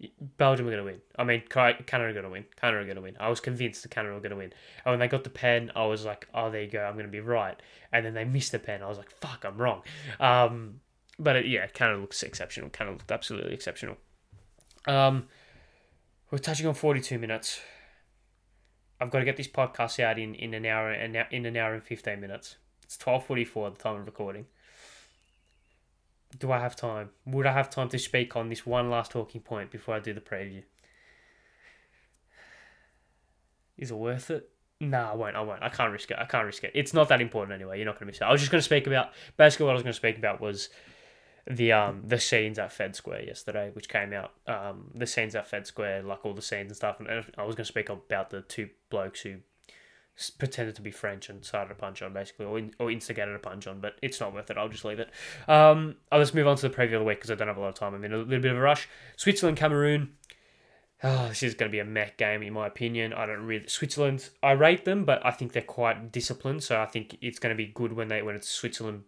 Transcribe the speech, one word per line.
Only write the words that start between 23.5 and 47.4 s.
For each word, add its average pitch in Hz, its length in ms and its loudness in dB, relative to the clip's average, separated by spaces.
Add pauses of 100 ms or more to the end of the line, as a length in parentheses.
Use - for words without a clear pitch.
at 98 80 -10
the - 60 -18
time 107 140 -4
of 101 100 -10
recording. 104 400 -10 (1900)
Do 131 140 -4
I 127 80 4
have 123 160 -4
time? 107 360 -8 (160)
Would 131 200 0
I 135 60 4
have 131 180 2
time 127 200 -4
to 127 80 -4
speak 123 380 0
on 117 120 -2
this 113 180 -8
one 123 240 0
last 117 220 -2
talking 113 280 -6
point 107 300 -10
before 113 240 -8
I 107 60 -4
do 104 120 -8
the 104 80 -10
preview? 98 440 -10 (3250)
Is 123 120 -10
it 117 40 -6
worth 120 360 -6
it? - 200 -6 (300)
Nah, 127 320 -2
I - 20 -4
won't. 110 220 -4
I 107 40 -2
won't. 107 220 -6
I 110 60 -2
can't 113 240 0
risk - 180 -10
it. - 80 -4
I - 60 -4
can't 117 200 0
risk 101 200 -6
it. - 100 -8
It's 143 180 0
not 156 160 8
that 127 120 8
important 104 340 -2
anyway. 95 240 -8
You're 107 80 -4
not 104 100 -4
gonna - 100 -12
miss 98 100 -12
it. - 80 -2
I 113 80 6
was 143 80 8
just 139 100 0
gonna 165 120 6
speak 143 240 4
about, 135 260 0 (240)
basically 151 300 10
what 135 60 6
I - 20 6
was 123 80 2
gonna 120 100 -4
speak 110 260 0
about 104 220 0
was 104 280 -4 (800)
the, 117 260 4
um, 101 340 4
the 117 120 2
scenes 107 400 2
at 95 140 -6
Fed 98 240 -6
Square - 280 -10
yesterday, 104 500 -6
which - 140 -12
came 101 260 -4
out. 98 180 -8 (140)
Um, 98 480 -6
the 120 120 -4
scenes 110 280 -2
at 104 120 -4
Fed 101 200 -8
Square, 98 380 -6
like, 98 200 -8
all 107 80 -4
the 98 80 -10
scenes 101 280 -6
and 104 80 -14
stuff. - 240 -4
And, 107 80 -12
and 110 160 -6 (120)
I 104 80 -6